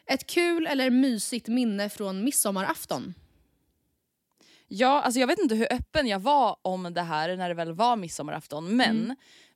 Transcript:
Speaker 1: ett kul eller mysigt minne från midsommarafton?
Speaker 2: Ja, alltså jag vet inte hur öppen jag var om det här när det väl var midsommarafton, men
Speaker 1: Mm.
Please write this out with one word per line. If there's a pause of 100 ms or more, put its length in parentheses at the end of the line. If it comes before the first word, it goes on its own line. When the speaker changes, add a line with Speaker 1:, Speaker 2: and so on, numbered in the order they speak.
Speaker 1:
ett
kul
eller
mysigt
minne
från
midsommarafton? (1500)
Speaker 2:
Ja,
alltså
jag
vet
inte
hur
öppen
jag
var
om
det
här
när
det
väl
var
midsommarafton,
men
Speaker 1:
Mm. (400)